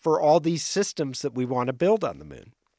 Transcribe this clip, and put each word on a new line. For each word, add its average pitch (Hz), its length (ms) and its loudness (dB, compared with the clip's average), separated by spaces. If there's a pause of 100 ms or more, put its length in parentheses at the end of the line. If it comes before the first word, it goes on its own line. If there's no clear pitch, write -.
for 160 200 2
all 156 180 6
these 165 260 -2
systems 151 580 -4
that 131 120 -4
we 127 100 0
want 123 220 0
to 131 60 -2
build 185 320 0
on 120 160 -6
the 151 40 -18
moon. 131 280 -18 (260)